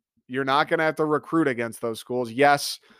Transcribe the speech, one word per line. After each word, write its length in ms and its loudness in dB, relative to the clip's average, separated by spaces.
you're 160 -4
not 240 2
gonna 160 0
have 120 0
to 80 0
recruit 420 0
against 360 -4
those 180 -6
schools. 320 -6
Yes, 480 2